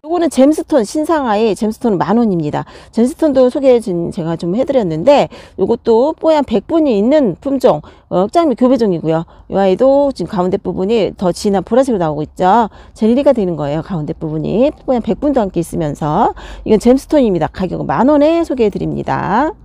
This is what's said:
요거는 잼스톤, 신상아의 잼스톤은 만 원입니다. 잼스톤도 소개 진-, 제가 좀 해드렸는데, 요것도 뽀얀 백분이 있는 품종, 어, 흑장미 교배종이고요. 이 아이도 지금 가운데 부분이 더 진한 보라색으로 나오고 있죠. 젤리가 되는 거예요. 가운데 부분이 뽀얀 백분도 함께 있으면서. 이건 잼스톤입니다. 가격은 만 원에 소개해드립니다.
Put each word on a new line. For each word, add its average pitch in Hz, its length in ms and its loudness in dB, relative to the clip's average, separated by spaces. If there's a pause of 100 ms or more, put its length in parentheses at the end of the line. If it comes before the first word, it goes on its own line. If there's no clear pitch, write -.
요거는 339 240 -2
잼스톤, 277 560 2
신상아의 247 680 0
잼스톤은 214 420 -2
만 160 200 0
원입니다. 160 460 0 (280)
잼스톤도 262 580 2
소개 262 320 2
진-, 170 300 -4
제가 165 260 -6
좀 175 180 -4
해드렸는데, 220 720 2 (320)
요것도 233 540 2
뽀얀 311 320 0
백분이 269 520 0
있는 240 440 2
품종, 254 400 0 (260)
어, 180 140 0
흑장미 277 340 0
교배종이고요. 180 720 0 (240)
이 - 60 -6
아이도 262 580 2
지금 170 180 -8
가운데 185 240 -2
부분이 185 640 -2
더 180 160 -2
진한 196 300 -2
보라색으로 247 360 0
나오고 156 240 -2
있죠. 196 460 0 (240)
젤리가 262 400 2
되는 185 240 -2
거예요. 147 240 -4
가운데 165 320 -6
부분이 160 580 -2 (140)
뽀얀 247 160 -2
백분도 262 400 -2
함께 190 180 -4
있으면서. 165 720 -2 (300)
이건 214 160 2
잼스톤입니다. 240 680 2
가격은 165 380 -6
만 160 220 2
원에 311 380 2
소개해드립니다. 160 1040 -2 (140)